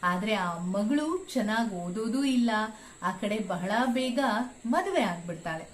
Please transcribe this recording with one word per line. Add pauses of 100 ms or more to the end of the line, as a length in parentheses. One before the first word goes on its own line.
ಆದ್ರೆ
ಆ
ಮಗಳು
ಚೆನ್ನಾಗ್
ಓದೋದೂ
ಇಲ್ಲ, (500)
ಆ
ಕಡೆ
ಬಹಳ (140)
ಬೇಗ (460)
ಮದುವೆ
ಆಗ್ಬಿಡ್ತಾಳೆ.